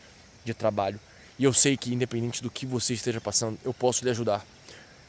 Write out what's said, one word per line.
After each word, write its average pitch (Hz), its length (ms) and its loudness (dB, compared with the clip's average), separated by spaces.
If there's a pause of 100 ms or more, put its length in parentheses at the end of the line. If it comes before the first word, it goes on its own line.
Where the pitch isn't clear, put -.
(440)
de 117 100 -4
trabalho. 104 460 0 (400)
E 127 40 2
eu 135 80 6
sei 139 240 6
que, 123 160 -4
independente 120 520 -2
do 120 80 -6
que - 160 -8
você 127 260 -2
esteja 113 260 -2
passando, 107 460 -2
eu 123 80 -2
posso 123 320 0
lhe 127 60 2
ajudar 110 340 0 (640)